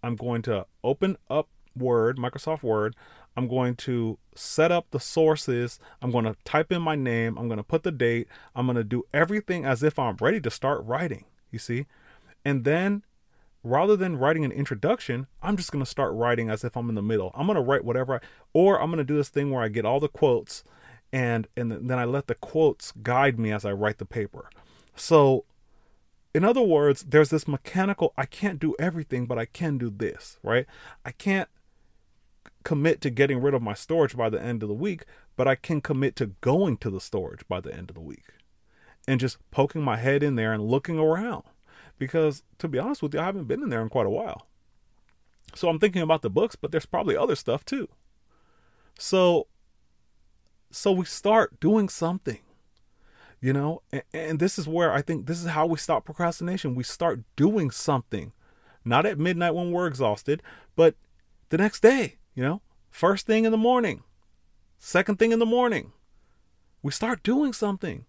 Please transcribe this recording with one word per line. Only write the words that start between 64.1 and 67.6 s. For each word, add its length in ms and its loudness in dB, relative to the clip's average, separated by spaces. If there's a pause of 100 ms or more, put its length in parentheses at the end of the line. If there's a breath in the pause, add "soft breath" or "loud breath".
second 400 0
thing 140 4
in 80 2
the 60 4
morning, 460 0 (880)
we 100 -4
start 320 -4
doing 280 2
something. 580 -4